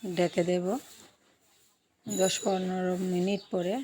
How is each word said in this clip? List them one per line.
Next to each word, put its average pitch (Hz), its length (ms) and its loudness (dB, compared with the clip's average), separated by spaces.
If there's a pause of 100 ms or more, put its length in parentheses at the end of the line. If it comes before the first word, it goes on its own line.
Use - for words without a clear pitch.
(160)
ঢেকে 175 280 2
দেব। 180 220 2 (1400)
দশ 190 280 2 (100)
পনেরো 185 500 0 (200)
মিনিট 190 360 0
পরে 180 240 -2 (100)